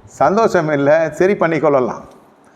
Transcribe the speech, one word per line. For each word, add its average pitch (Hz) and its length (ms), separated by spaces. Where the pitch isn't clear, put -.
சந்தோஷம் 180 640
இல்லை, 151 420
சரி 185 220
பண்ணிக்கொள்ளலாம். 143 680